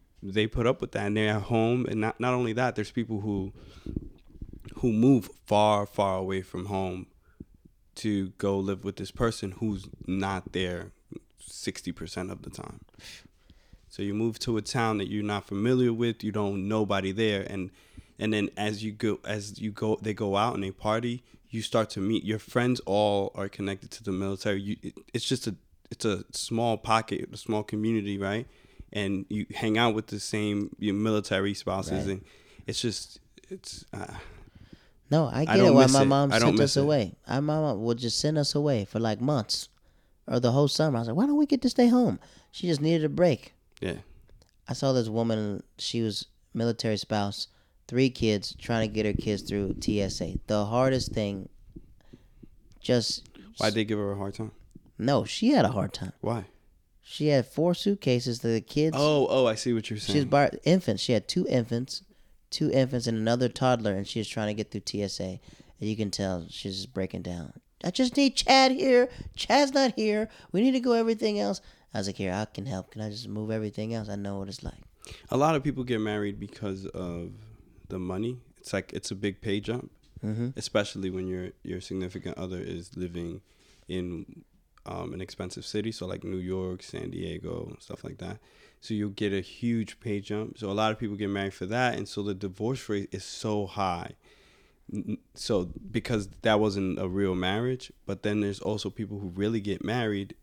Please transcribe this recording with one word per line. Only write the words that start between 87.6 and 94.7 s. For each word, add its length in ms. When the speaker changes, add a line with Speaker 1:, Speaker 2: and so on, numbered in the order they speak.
Speaker 1:
stuff 240
like 140
that. 220
So 120
you'll 180
get 220
a 80
huge 600
pay 180
jump. 380
So 120
a 40
lot 180
of 80
people 160
get 140
married 240
for 140
that, 300
and 100
so 140
the 120
divorce 560
rate 240
is 100
so 420
high. 460